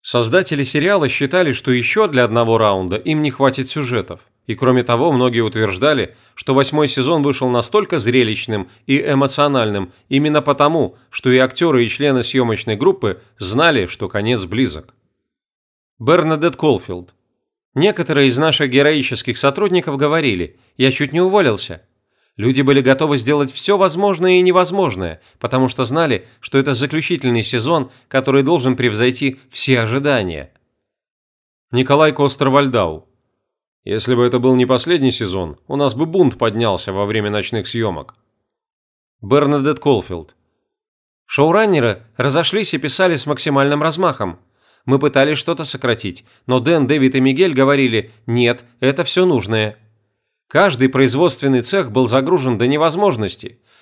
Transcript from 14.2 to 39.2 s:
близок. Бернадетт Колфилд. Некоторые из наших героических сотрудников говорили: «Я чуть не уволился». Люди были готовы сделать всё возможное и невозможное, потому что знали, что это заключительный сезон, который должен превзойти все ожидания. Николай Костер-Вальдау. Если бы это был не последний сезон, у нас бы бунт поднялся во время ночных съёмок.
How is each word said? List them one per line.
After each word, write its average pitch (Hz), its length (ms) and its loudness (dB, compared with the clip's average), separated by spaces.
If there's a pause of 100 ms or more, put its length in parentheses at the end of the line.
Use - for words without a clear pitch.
близок. 92 520 -6 (1040)
Бернадетт 160 600 0
Колфилд. 92 580 -2 (580)
Некоторые 156 540 2
из 123 100 2
наших 147 320 0
героических 135 680 0
сотрудников 170 580 0
говорили: 139 640 -2 (160)
«Я 127 160 2
чуть 131 220 -4
не 165 80 0
уволился». 180 600 0 (540)
Люди 131 280 0
были 139 180 4
готовы 135 360 2
сделать 139 340 0
всё - 260 -2
возможное 185 640 2
и - 20 4
невозможное, 175 800 0 (180)
потому 127 300 0
что 127 160 -4
знали, 139 420 -2 (140)
что - 160 -4
это 139 160 2
заключительный 135 680 -2
сезон, 131 480 -2 (180)
который 135 340 2
должен 131 320 2
превзойти 123 640 -2 (120)
все 131 280 0
ожидания. 113 720 -2 (1200)
Николай 139 400 4
Костер-Вальдау. 135 920 0 (800)
Если 110 300 -2
бы 120 100 2
это 123 140 0
был 127 160 4
не 127 100 2
последний 131 460 0
сезон, 92 560 -6
у 143 80 -8
нас 139 180 0
бы 135 120 -2
бунт 160 340 0
поднялся 107 520 -2
во 98 140 -2
время 104 240 -4
ночных 104 380 -4
съёмок. 98 480 -6 (1080)